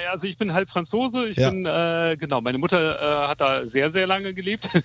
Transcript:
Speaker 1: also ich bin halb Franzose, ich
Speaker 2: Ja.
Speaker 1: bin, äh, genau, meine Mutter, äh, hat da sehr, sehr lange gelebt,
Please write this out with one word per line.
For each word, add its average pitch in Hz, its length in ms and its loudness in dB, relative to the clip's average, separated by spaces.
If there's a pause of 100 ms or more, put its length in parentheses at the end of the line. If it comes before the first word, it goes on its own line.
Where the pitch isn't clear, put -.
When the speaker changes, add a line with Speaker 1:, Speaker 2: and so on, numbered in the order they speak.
Speaker 1:
also 180 160 -4
ich 185 140 -6
bin 196 160 -2
halb 185 160 0
Franzose, 233 580 -2
ich 202 100 -4
Speaker 2:
Ja. 131 120 4
Speaker 1:
bin, 190 160 -4
äh, 165 520 0
genau, 143 220 -2
meine 123 200 0
Mutter, 151 640 2
äh, - 20 0
hat 147 140 -2
da 135 260 2
sehr, 135 240 2
sehr 185 160 0
lange 190 260 -2
gelebt, 190 300 -4 (220)